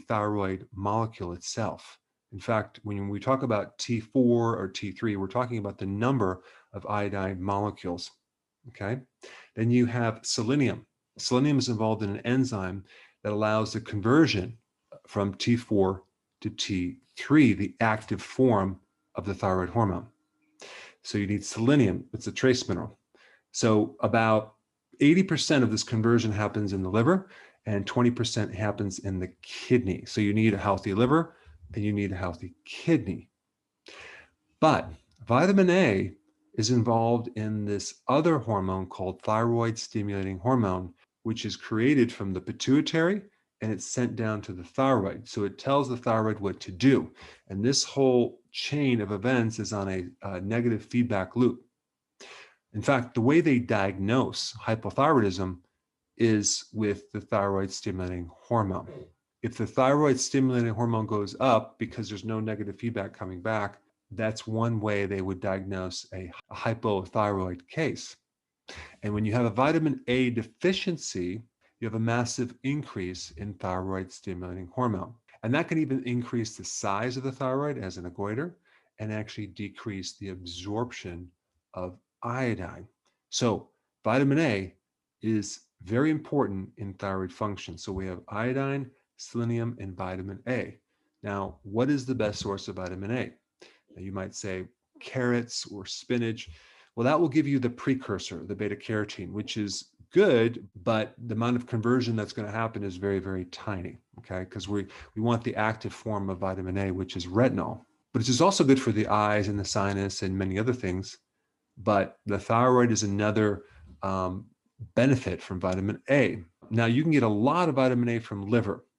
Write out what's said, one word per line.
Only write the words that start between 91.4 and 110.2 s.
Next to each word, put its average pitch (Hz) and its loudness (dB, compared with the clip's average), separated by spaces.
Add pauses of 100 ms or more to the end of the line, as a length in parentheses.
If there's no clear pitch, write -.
what 113 0
is 139 -2
the 131 -2
best 107 -2
source 98 -6
of 92 -10
vitamin 92 -8
A? 117 -4 (600)
Now, 90 -18
you 95 -10
might 95 -8
say 92 -8 (320)
carrots 120 -2
or 98 -12
spinach. 117 -4 (460)
Well, 117 -2
that 151 4
will 170 4
give 139 2
you 139 2
the 123 0
precursor, 98 -4
the 98 -6
beta 101 -4
carotene, 101 -6
which 104 -6
is 104 -6 (220)
good, 120 4 (160)
but 110 0 (100)
the 117 -6
amount 117 0
of 120 -2
conversion 117 2
that's 104 -4
gonna 104 -8
happen 113 -4
is 95 -6
very, 98 0
very 95 -4
tiny, 92 -8 (220)
okay? 92 -8
'Cause 92 -10
we, 101 -2 (300)
we 110 -2
want 117 2
the 117 -4
active 110 -2
form 101 -4
of 92 -4
vitamin 95 -4
A, 95 0
which 92 -6
is 87 -6
retinol. 92 2 (280)
But 117 0
it's 123 2
also 185 6
good 135 8
for 113 -2
the 104 0
eyes 104 2
and 104 -2
the 98 -4
sinus 98 -2